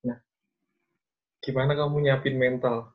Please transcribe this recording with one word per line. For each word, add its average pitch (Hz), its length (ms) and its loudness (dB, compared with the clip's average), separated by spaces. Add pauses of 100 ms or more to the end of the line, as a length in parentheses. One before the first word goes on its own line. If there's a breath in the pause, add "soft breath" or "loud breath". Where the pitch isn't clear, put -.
Nah, 120 80 -8 (1300)
gimana 135 320 0
kamu 147 320 0
nyiapin 135 320 2
mental? 123 540 0